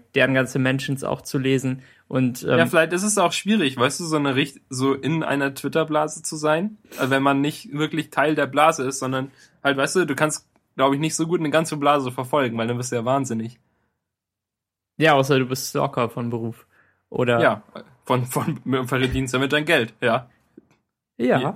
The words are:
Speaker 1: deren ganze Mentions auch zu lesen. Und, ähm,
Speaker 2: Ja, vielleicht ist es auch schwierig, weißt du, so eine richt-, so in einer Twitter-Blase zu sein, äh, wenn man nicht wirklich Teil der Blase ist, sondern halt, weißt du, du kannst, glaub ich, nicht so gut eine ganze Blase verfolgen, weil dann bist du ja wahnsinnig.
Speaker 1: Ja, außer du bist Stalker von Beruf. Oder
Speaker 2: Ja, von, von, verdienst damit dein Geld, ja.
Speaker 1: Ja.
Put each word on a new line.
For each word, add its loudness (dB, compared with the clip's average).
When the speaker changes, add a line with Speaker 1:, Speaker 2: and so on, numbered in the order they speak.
Speaker 1:
deren 4
ganze 0
Mentions -2
auch -4
zu -4
lesen. 0
Und, -2
ähm, 2
Speaker 2:
Ja, 6
vielleicht 2
ist -2
es 0
auch 4
schwierig, 0
weißt 2
du, -6
so 0
eine 0
richt-, -2
so 0
in -2
einer -2
Twitter-Blase -2
zu -8
sein, 0
äh, -2
wenn 2
man 2
nicht -6
wirklich -4
Teil 0
der 0
Blase 2
ist, -6
sondern -4
halt, 2
weißt 0
du, 2
du -2
kannst, -2
glaub 2
ich, -2
nicht -2
so -2
gut -2
eine -2
ganze 0
Blase 2
verfolgen, -2
weil -2
dann -2
bist -8
du 0
ja -4
wahnsinnig. -2
Speaker 1:
Ja, 6
außer 4
du 0
bist -6
Stalker -2
von -8
Beruf. -8
Oder 2
Speaker 2:
Ja, 2
von, 0
von, -4
verdienst 0
damit 0
dein 2
Geld, 2
ja. 0
Speaker 1:
Ja. 0